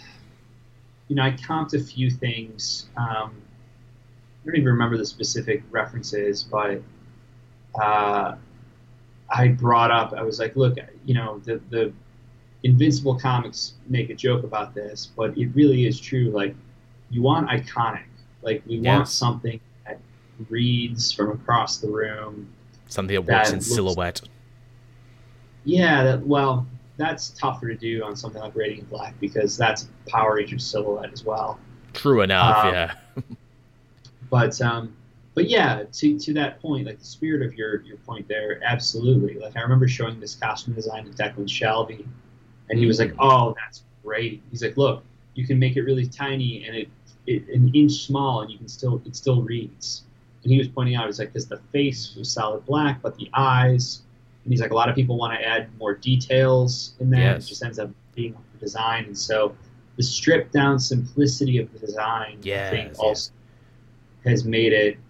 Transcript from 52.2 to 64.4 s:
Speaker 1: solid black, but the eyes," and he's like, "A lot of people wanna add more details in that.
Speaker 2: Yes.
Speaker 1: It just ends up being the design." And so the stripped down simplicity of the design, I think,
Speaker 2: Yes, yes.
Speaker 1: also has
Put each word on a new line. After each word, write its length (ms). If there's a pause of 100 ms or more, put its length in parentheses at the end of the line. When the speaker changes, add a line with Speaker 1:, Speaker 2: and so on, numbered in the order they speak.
Speaker 1:
solid 360
black, 340
but 160
the 160
eyes," 680 (420)
and 80
he's 80
like, 100
"A 40
lot 160
of 60
people 200
wanna 240
add 380
more 160
details 1080
in 100
that. 80
Speaker 2:
Yes. 280
Speaker 1:
It 20
just 160
ends 140
up 100 (260)
being 220 (160)
the 60
design." 480
And 100
so 400 (400)
the 60
stripped 500
down 260
simplicity 800
of 160
the 60
design, 540
I 0
think, 120
Speaker 2:
Yes, 280 (180)
yes. 80
Speaker 1:
also 340 (920)
has 180